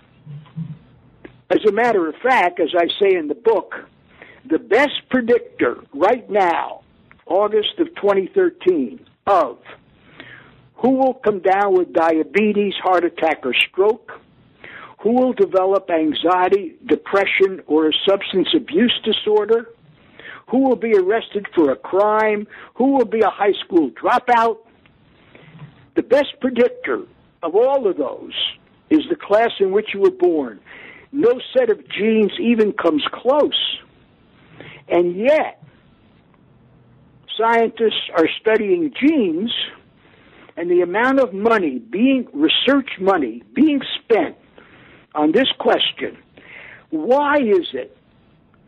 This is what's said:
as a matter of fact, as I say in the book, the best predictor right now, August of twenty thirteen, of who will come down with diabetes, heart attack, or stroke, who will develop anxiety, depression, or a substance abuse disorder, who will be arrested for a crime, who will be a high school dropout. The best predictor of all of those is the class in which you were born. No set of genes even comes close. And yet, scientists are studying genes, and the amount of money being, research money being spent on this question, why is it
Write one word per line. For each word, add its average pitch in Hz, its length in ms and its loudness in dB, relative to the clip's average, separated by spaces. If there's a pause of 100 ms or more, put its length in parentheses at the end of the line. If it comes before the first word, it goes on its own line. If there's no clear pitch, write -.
(1500)
as 180 180 2
a 208 40 4
matter 208 380 0
of 147 140 -10
fact, 185 360 2
as 156 160 0
I 170 120 2 (120)
say 196 160 4
in 160 120 -4
the 143 80 -6
book, - 400 -2 (760)
the - 100 0
best 262 500 0
predictor 233 720 -2 (100)
right 196 360 0
now, 170 520 -2 (440)
August 208 540 0
of 160 160 -2
twenty 196 380 0
thirteen, 170 720 -2 (220)
of 165 300 0 (1160)
who 247 160 0
will 262 220 2
come 214 260 -2
down 190 380 2
with 180 160 -2
diabetes, 170 800 0 (100)
heart 180 220 2
attack, 160 400 -4
or 123 80 -4
stroke, - 580 -2 (880)
who 226 140 0
will 254 200 2
develop 190 560 0
anxiety, 175 840 0 (100)
depression, 190 840 0
or 156 200 2
a 151 60 2 (140)
substance 196 480 0
abuse 175 480 0
disorder, 214 640 0 (800)
who 247 100 2
will 262 160 4
be 220 220 -2
arrested 202 580 -2
for 147 160 4
a 123 40 0
crime, 208 720 0 (260)
who 269 180 2
will 262 140 2
be 214 160 -2
a 196 80 4
high 196 240 0 (100)
school 165 280 2
dropout. 233 640 0 (1400)
The - 80 -2
best - 380 -2
predictor 247 600 -2 (380)
of 170 140 -6
all 254 320 2
of 180 100 -2
those - 360 -8 (560)
is 151 100 4 (100)
the 165 60 -2
class 214 440 0
in 190 120 0
which 208 220 -2
you 196 80 -4
were 185 100 4
born. 143 480 -2 (520)
No 226 280 0 (180)
set 247 120 2
of 185 180 0
genes 214 520 0
even 220 340 2
comes 165 300 0 (100)
close. - 640 0 (1120)
And 175 260 0
yet, 240 480 0 (1700)
scientists 226 800 0
are 165 120 2 (140)
studying 190 580 0
genes, 226 520 0 (1080)
and 175 120 -6
the 180 120 4
amount 226 380 0
of 220 140 0
money 190 460 0
being, 226 540 -2
research 247 560 0 (100)
money 180 440 -2 (100)
being 285 280 2 (220)
spent 196 320 0 (800)
on 151 180 0
this 240 160 2 (100)
question, - 600 -4 (720)
why 277 480 0
is 208 360 2
it - 240 -12 (720)